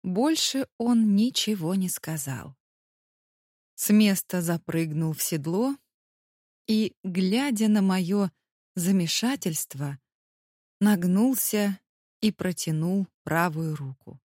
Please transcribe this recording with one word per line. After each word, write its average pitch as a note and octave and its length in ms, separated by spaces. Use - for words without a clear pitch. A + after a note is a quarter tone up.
Больше C4+ 640
он A3+ 360
ничего G3+ 600
не F#3 120
сказал. C#3 680
С - 160
места G3+ 500
запрыгнул D#3+ 720
в - 80
седло F3+ 540
и, A3 380
глядя G#3 640
на G#3+ 160
мое F#3+ 480
замешательство, E3+ 1300
нагнулся G3+ 1000
и G#3+ 100
протянул F3 760
правую D#3+ 520
руку. C#3 500